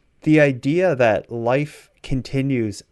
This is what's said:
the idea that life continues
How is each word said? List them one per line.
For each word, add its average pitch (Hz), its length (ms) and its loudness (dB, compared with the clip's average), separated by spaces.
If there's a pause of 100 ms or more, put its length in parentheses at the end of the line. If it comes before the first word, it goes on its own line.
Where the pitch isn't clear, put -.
(220)
the 156 180 4
idea 147 540 0
that 113 380 0
life 123 580 -4 (120)
continues 131 880 -4